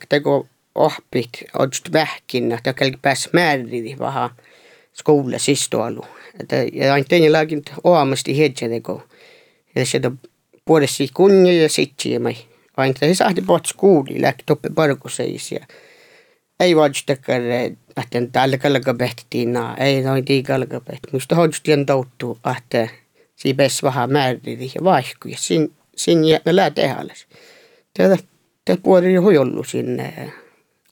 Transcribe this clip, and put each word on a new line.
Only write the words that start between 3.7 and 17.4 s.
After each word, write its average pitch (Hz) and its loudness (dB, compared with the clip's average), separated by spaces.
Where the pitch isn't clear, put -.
vähän 123 -6
skoula 135 0
sistoalu. 117 -4
Että, - -4
ja 135 0
aina 139 0
tein 160 4
lääkin 156 0
oamasti 139 2
hedje 135 0
teko. 113 -8
Ja 127 0
se 139 -2
on 127 -4
puolesti 147 2
kunnia 180 6
ja 156 4
sitsi - -4
ja 120 -2
mai. 117 -4
Aina 135 0
te 160 2
sahti 190 0
pot 175 0
skuuli, 147 2
lääk 135 0
toppe - -2
parko 143 0
seis - -8
ja - -8
ei 180 4
vaadista 143 0
kärre, 120 -2